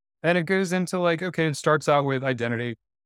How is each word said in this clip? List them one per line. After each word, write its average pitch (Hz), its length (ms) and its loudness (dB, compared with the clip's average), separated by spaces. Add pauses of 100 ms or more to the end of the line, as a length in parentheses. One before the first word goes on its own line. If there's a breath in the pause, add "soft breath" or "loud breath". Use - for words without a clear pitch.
(220)
And 175 160 2
it 165 80 0
goes 190 260 0
into, 185 280 -2
like, 170 220 0
okay, 165 260 0
it 143 80 -4
starts 151 320 0
out 143 180 4
with 135 180 -2
identity 120 520 -2 (300)